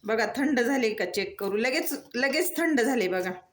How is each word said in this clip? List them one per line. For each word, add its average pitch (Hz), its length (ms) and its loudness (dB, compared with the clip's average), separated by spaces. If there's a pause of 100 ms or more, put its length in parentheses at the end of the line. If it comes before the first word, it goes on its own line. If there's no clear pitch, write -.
बघा, 220 220 2 (100)
थंड 269 240 2
झाले 240 340 2
का - 100 -2
चेक 190 360 -4
करू. 196 160 -2
लगेच, 277 380 0 (200)
लगेच 277 420 0
थंड 311 240 2
झाले 226 280 2
बघा. 180 220 -2 (220)